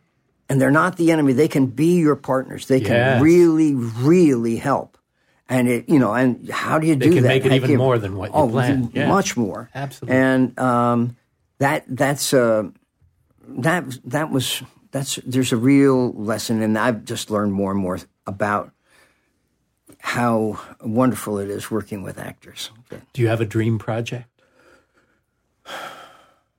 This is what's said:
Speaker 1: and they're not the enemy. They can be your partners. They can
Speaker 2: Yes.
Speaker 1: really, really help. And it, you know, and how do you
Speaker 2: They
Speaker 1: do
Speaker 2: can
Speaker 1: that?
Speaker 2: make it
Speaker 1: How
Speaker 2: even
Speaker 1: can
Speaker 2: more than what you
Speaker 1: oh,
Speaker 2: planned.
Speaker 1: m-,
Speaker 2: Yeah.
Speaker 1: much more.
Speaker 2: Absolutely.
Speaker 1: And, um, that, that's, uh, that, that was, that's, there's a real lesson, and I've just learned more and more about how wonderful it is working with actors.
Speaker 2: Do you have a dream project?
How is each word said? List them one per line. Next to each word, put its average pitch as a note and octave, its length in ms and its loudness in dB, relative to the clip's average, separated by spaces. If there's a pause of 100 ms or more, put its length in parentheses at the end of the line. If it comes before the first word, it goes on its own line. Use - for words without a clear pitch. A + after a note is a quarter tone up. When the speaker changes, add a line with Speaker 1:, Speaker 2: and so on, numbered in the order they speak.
(500)
Speaker 1:
and C3+ 120 2
they're C3 100 4
not D#3+ 260 2
the E3 140 4
enemy. D3 220 2
They D3 160 4
can C#3+ 180 0
be D#3 320 2
your D3 160 2
partners. C3 520 -6
They C3+ 120 4
can - 160 -2
Speaker 2:
Yes. B2 260 2
Speaker 1:
really, D#3+ 540 6
really A#2+ 800 2
help. B2 420 -4 (520)
And B2+ 180 2
it, A#2+ 220 -2
you D#3 100 6
know, G#2+ 140 2
and B2 360 0
how - 300 -4
do D#3+ 80 0
you D#3+ 80 4
Speaker 2:
They C#3 120 2
Speaker 1:
do E3+ 80 6
Speaker 2:
can B2+ 80 4
Speaker 1:
that? B2+ 60 4
Speaker 2:
make C3 160 2
it - 40 2
Speaker 1:
How C3 60 4
Speaker 2:
even C3+ 160 0
Speaker 1:
can C#3 60 4
Speaker 2:
more A#2+ 200 2
than G2 200 -6
what F#2+ 120 -8
you - 60 -10
Speaker 1:
oh, C#3+ 140 2
Speaker 2:
planned. B2+ 360 0
Speaker 1:
m-, A#2 80 -10
Speaker 2:
Yeah. C3 160 -2
Speaker 1:
much F#3+ 260 0
more. A2+ 380 -4
Speaker 2:
Absolutely. C3+ 440 -6
Speaker 1:
And, C3 420 2
um, A#2+ 580 0 (420)
that, C#3+ 280 -2
that's, C#3 460 -2
uh, A2+ 360 2 (800)
that, D#3 360 -4 (200)
that D3+ 260 -6
was, - 300 -4 (300)
that's, C3+ 240 -6 (100)
there's B2+ 260 -2
a B2+ 60 0
real C3 560 4
lesson, A2 480 -4
and A2 160 0
I've A2+ 280 -2
just - 240 -10
learned G#2 240 -2
more G2 180 -2
and G2 80 -2
more F2+ 200 -4 (260)
about G#2 460 -4 (1300)
how A2+ 600 -2 (220)
wonderful A2 580 -2
it G2 100 -6
is G#2 220 -10
working G2+ 320 -6
with - 160 -12
actors. - 520 -16 (420)
Speaker 2:
Do C3 80 -4
you A2+ 80 4
have A2+ 120 -2
a A2+ 40 0
dream A2 340 -2
project? A#2 480 -8 (2250)